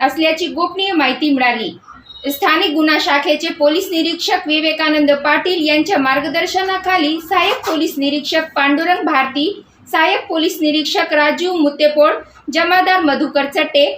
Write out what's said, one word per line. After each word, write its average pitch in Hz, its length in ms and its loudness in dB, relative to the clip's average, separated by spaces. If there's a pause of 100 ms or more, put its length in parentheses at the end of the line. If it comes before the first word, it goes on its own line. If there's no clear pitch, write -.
असल्याची 320 440 0
गोपनीय 349 460 -2
माहिती 302 380 0
मिळाली. 240 400 0 (600)
स्थानिक 330 440 0
गुन्हा 311 260 2
शाखेचे 302 480 0
पोलीस 311 420 0
निरीक्षक 330 560 -2
विवेकानंद 311 640 0 (140)
पाटील 311 440 0
यांच्या 302 300 2
मार्गदर्शनाखाली 330 1200 0
सहाय्यक 381 460 0
पोलीस 320 320 -2
निरीक्षक 294 580 -2
पांडुरंग 320 500 0
भारती, 294 560 -2 (300)
सहाय्यक 359 360 0
पोलीस 330 320 -2
निरीक्षक 311 520 0
राजीव 302 400 0
मुत्तेपोळ, 302 580 2 (420)
जमादार 359 480 2
मधुकर 285 460 0
चट्टे, 294 400 2 (120)